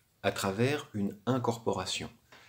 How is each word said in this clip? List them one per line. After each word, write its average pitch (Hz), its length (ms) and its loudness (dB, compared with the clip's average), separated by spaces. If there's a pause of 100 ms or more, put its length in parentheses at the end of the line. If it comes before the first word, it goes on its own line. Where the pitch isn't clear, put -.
(220)
à 101 120 2
travers 120 600 0
une 101 220 -2 (120)
incorporation. 117 840 0 (400)